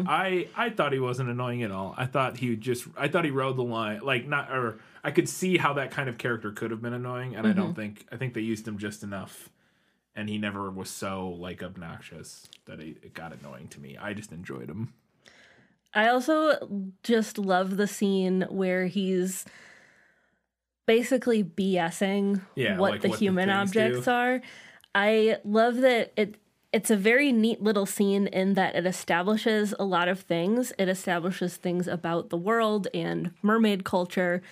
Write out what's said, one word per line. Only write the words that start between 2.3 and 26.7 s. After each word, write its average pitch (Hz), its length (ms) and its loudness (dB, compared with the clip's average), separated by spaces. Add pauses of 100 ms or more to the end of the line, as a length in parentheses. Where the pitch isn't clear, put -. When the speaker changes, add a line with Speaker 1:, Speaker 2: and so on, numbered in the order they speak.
Speaker 2:
he 120 180 -2
just, 117 320 -4 (100)
I 143 120 -2
thought 170 160 0
he 147 80 0
rode 131 240 0
the 127 80 0
line, 113 400 -4
like, 135 240 -2
not, 143 240 -2
or 117 260 -2 (240)
I 147 80 -4
could 143 180 2
see 185 280 0
how 143 160 2
that 139 180 -4
kind 135 180 -4
of 123 100 -8
character 107 340 -4
could 110 180 -6
have 110 120 -6
been 120 100 -6
annoying, 123 420 -8
and 110 120 0
I 107 60 6
don't - 200 2
Speaker 1:
Mm-hmm. - 80 -6
Speaker 2:
think, 104 320 -10
I 117 40 -12
think 127 180 -6
they 110 80 -4
used 110 260 -4
him 104 100 -8
just 104 240 -8
enough, 98 460 -12 (680)
and 107 140 -8
he 107 100 -4
never 101 320 -4
was 95 200 -10
so, 95 400 -6
like, 90 320 -10
obnoxious 82 840 -14 (200)
that - 140 -16
it, 78 220 -14
it - 120 -20
got 80 180 -12
annoying 67 360 -16
to - 120 -20
me. 69 160 -16
I 104 180 -8
just 104 180 -14
enjoyed 67 380 -12
him. 101 220 -8 (1000)
Speaker 1:
I 220 140 4
also 254 840 2 (120)
just 220 360 2
love 190 400 2
the 208 80 4
scene 190 640 2
where 185 360 0
he's 185 600 -2 (1400)
basically 226 560 4
B 190 360 0
S 170 240 0
ing 196 400 2 (120)
Speaker 2:
Yeah, 185 240 2
Speaker 1:
what 190 140 4
Speaker 2:
like, 214 80 -4
Speaker 1:
the 202 80 2
Speaker 2:
what 220 100 -2
the 220 60 2
Speaker 1:
human 185 240 2
Speaker 2:
things 196 220 2
Speaker 1:
objects 214 340 2
Speaker 2:
do. 247 60 2
Speaker 1:
are. 247 300 2 (540)
I 214 500 4
love 220 340 4
that 247 380 4
it, 208 200 0 (360)